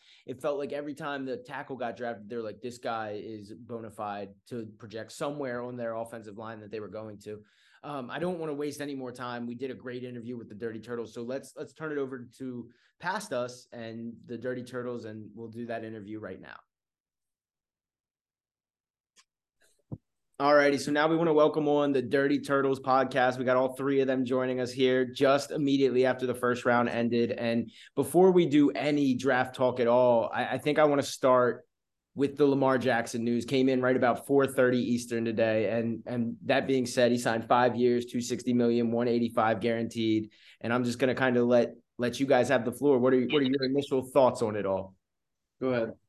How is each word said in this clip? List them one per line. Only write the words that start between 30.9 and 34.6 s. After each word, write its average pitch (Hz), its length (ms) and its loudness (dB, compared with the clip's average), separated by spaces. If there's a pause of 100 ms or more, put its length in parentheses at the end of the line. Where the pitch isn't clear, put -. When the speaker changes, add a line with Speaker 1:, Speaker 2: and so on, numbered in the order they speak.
Speaker 1:
start 127 600 2 (500)
with 139 220 -2
the 147 100 4
Lamar 135 320 4
Jackson 117 440 0
news. 120 220 0
Came 131 240 2
in 127 120 2
right 127 160 2
about 123 300 2
four 139 180 4
thirty 127 340 4